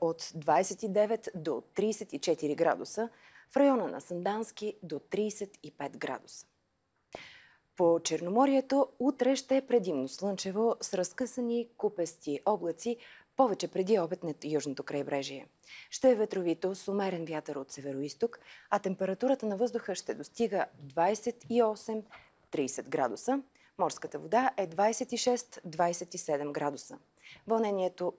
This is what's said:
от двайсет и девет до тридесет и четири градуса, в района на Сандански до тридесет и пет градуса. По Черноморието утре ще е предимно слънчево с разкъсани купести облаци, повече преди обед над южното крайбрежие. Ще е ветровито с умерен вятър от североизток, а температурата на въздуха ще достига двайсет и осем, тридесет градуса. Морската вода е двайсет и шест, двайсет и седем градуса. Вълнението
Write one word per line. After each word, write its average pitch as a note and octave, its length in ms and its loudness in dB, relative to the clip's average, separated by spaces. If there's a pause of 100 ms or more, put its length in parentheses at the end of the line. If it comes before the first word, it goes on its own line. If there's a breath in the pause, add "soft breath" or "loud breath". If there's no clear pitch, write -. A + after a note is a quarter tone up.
от E3 340 -2
двайсет E3 480 2
и G#3+ 60 -4
девет G#3 460 2
до D3+ 280 -4 (100)
тридесет G#3 400 -2
и C#3+ 60 -6
четири D3+ 360 0
градуса, E3 540 0 (420 loud breath)
в - 60 2
района C4+ 300 6
на G2+ 140 -8
Сандански G3+ 800 -4
до D#3 160 -8
тридесет G3+ 640 -4
и D3+ 80 -14
пет - 260 -8
градуса. - 480 -8 (1300 loud breath)
По E3+ 260 6
Черноморието C4 840 2 (120)
утре C4+ 360 2
ще C4+ 220 0
е C4+ 100 0
предимно F3 400 2
слънчево G3 720 -2
с - 120 -4
разкъсани A#3 840 -2
купести E3 680 -4
облаци, G3 520 0 (380 loud breath)
повече G#3+ 320 4
преди F#3+ 320 2
обед E3+ 240 -2
над D#3+ 220 -6
южното C#3+ 380 -2
крайбрежие. C#3 640 -4 (420 loud breath)
Ще - 220 6
е A#3+ 40 6
ветровито F#3+ 600 0
с - 120 -8
умерен G3 380 -2
вятър D#3 300 -6
от C3+ 160 -6
североизток, C#3 680 -4 (300 loud breath)
а G3+ 100 2
температурата F#3+ 680 0
на G#3 120 -2
въздуха G#3+ 380 -2
ще - 180 -6
достига F#3 520 -2 (140)
двайсет F3+ 680 -2
и A#3 140 6
осем, G#3+ 400 -2 (480 loud breath)
тридесет C#3 380 -2
градуса. D3+ 520 0 (360 soft breath)
Морската D3 420 -2
вода G#3 380 2
е F#3+ 100 -2
двайсет G3+ 440 0
и A#3+ 60 -2
шест, - 480 0
двайсет F3 480 0
и F#3 40 -8
седем D3 360 -2
градуса. C#3+ 440 -4 (500 loud breath)
Вълнението F#3+ 720 0